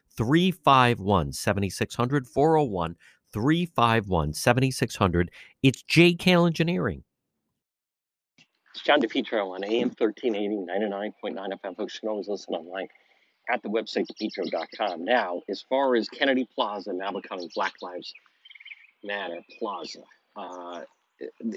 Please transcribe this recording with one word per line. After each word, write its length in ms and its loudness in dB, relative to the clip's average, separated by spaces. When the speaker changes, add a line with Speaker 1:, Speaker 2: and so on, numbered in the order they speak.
Speaker 1:
three 360 2
five 500 4
one, 320 2
seven 380 0
six 240 -4
hundred, 320 0
four 320 4
oh 60 4
one, 320 -2
three 340 2
five 400 2
one, 260 2
seven 380 2
six 260 -4
hundred. 340 2
It's 200 4
J 320 6
K 180 2
L 140 6
Engineering. 580 -2
Speaker 2:
It's 100 -16
John 180 4
DePietro 540 -2
on 100 -8
A 180 0
M 80 0
thirteen 460 -2
eighty, 200 -2
ninety-nine 640 -4
point 140 -6
nine 180 -8
F 120 -8
M. 100 -8
Folks 240 -8
can 100 -8
always 200 -6
listen 260 -6
online 340 -8
at 120 -4
the 60 -10
website, 380 -2
depetro 440 -6
dot 260 -6
com. 280 -6
Now, 440 0
as 200 -8
far 280 2
as 120 0
Kennedy 460 0
Plaza 400 -4
now 180 -6
becoming 420 -10
Black 280 -2
Lives 300 -12
Matter 360 -8
Plaza, 420 -10
uh, 460 -12